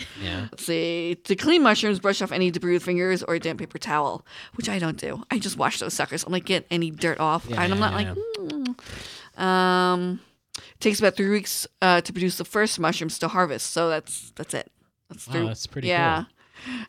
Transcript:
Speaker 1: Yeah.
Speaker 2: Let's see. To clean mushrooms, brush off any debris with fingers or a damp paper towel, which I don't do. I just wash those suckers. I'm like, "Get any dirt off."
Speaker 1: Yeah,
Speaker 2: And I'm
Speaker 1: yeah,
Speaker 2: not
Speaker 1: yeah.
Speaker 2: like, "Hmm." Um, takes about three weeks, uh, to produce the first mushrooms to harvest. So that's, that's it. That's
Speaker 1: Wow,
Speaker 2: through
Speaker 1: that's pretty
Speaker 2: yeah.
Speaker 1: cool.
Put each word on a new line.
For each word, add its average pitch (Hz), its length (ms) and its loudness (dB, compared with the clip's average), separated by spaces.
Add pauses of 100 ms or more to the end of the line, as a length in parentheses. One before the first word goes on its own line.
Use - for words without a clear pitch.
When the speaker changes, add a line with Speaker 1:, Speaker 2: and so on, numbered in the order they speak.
(220)
Speaker 1:
Yeah. 101 280 -4
Speaker 2:
Let's - 140 -12
see. 170 600 -2
To 196 120 2
clean 320 260 6
mushrooms, 208 380 4
brush 196 220 2
off 185 100 -4
any 180 180 2
debris 170 220 0
with 175 100 2
fingers 180 400 0
or 170 120 -2
a 170 60 0
damp 165 200 -4
paper 160 180 -10
towel, 147 460 -2 (300)
which - 140 -6
I 202 100 0
don't 160 200 0
do. 73 320 -6
I - 80 0
just - 200 -6
wash - 200 0
those 101 160 -4
suckers. - 300 -2
I'm - 80 -4
like, 180 140 -2
"Get 185 240 0
any 170 200 0
dirt 156 300 -2
off." 156 280 2
Speaker 1:
Yeah, - 140 -2
Speaker 2:
And 180 120 2
I'm 196 40 0
Speaker 1:
yeah, 214 120 2
Speaker 2:
not 202 100 0
Speaker 1:
yeah. 202 140 -2 (340)
Speaker 2:
like, 269 280 -4 (600)
"Hmm." 180 80 -4
Um, 180 760 4 (600)
takes 208 180 2
about 208 180 4
three 196 140 2
weeks, 208 360 -2 (160)
uh, 180 180 8
to - 120 -4
produce 180 260 0
the 175 80 -4
first 214 340 0
mushrooms 165 400 0
to 165 80 2
harvest. 160 440 0
So 165 180 2
that's, - 460 -6
that's - 180 -10
it. - 180 -8 (360)
That's - 200 -18
Speaker 1:
Wow, 123 40 -12
Speaker 2:
through 170 140 0
Speaker 1:
that's 110 220 -6
pretty - 180 -6
Speaker 2:
yeah. 170 380 2 (400)
Speaker 1:
cool. 254 100 -8 (140)